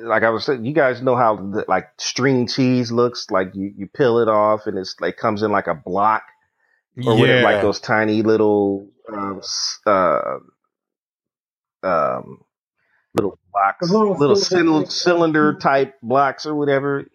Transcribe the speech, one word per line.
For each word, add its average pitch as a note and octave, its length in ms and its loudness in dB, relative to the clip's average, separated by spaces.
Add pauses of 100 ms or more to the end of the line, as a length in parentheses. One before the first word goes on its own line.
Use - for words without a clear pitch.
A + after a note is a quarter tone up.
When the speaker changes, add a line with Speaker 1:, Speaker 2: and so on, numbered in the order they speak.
Speaker 1:
like A2 200 0
I A2+ 60 4
was A2 160 -2
saying, B2+ 200 -2
you B2+ 80 -4
guys B2+ 280 0
know B2+ 160 0
how A#2 180 2
the, G2 320 -6
like, F#2 300 -2
string B2 500 0
cheese B2 460 0
looks? A#2+ 380 -2
Like, F#2+ 220 -2
you, G2 240 -8
you G2 100 -10
peel A#2+ 320 0
it A2 100 2
off G#2+ 360 2
and G2 120 -6
it's, F#2 240 -8
like, F2 160 -4
comes G#2+ 260 -2
in, G#2+ 80 0
like, G2 160 0
a E2+ 80 -2
block. G2+ 480 -2 (800)
Or A2+ 140 4
whatever, C3 220 4
like, G#2 160 4
Speaker 2:
Yeah. G2+ 60 -2
Speaker 1:
those G2+ 180 0
tiny G#2+ 400 0
little, G#2 640 2 (240)
um, G2 280 -8
s-, - 460 -8
uh, F2+ 520 0 (1500)
um, C#2+ 580 -2 (720)
little G2+ 240 -2 (140)
blocks, G2 360 -2
Speaker 3:
The F#3+ 100 2
little G#3 200 0
Speaker 1:
little D3 180 4
Speaker 3:
cylinder F3+ 360 2
Speaker 1:
cyl-, D#3 100 2
Speaker 3:
thing. - 80 -6
Speaker 1:
cylinder D#3+ 680 2
type C#3 460 0
blocks D#3+ 440 0
or D3+ 100 -6
whatever. C#3 600 -2